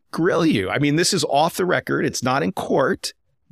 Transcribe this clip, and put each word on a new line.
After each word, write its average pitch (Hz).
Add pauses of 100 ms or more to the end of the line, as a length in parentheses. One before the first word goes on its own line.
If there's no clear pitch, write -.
(120)
grill 165
you. 110
I 107
mean, 147
this 175
is 156
off 151
the 185
record. 156
It's -
not 127
in 185
court. - (380)